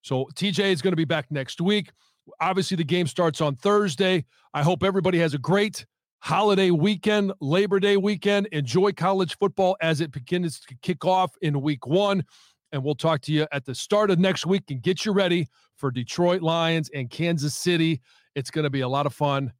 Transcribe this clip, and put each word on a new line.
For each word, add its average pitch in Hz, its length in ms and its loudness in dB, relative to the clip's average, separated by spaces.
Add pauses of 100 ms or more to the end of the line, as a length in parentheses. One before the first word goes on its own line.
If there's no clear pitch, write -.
So 135 340 -4
T 202 160 -2
J 196 180 0
is 151 120 0
gonna 185 120 0
be 160 100 0
back 151 260 -2
next 139 300 -8
week. 196 300 0 (500)
Obviously, 185 360 0
the 165 80 0
game 170 240 0
starts 165 320 0
on 147 160 0
Thursday. 190 680 2 (300)
I 147 80 -2
hope 165 220 2
everybody 185 340 2
has 160 160 2
a 147 40 -4
great 196 460 0 (360)
holiday 190 500 2
weekend, 202 720 2
Labor 185 400 2
Day 202 160 4
weekend. 202 560 0
Enjoy 156 400 2
college 190 440 0
football 185 440 2
as 160 200 0
it 160 120 -4
begins 165 480 -4
to - 200 -20
kick - 240 -6
off 185 280 2 (100)
in 147 180 0
week 139 280 -4
one. 196 360 2 (480)
And 139 120 -4
we'll 143 120 -2
talk 156 260 0
to 151 100 -6
you 151 200 2
at 139 120 -6
the 131 100 -10
start 208 360 0
of 175 80 4
next 185 260 2
week 185 260 0
and 131 120 -8
get 180 220 -2
you 214 80 -2
ready 180 360 0 (280)
for 139 140 -4
Detroit 175 520 0
Lions 165 500 0
and 127 160 -8
Kansas 151 480 -2
City. 165 440 0 (360)
It's 135 140 -8
gonna 151 200 -2
be 135 120 -2
a 127 60 -2
lot 139 180 0
of 131 80 -4
fun. 139 460 -2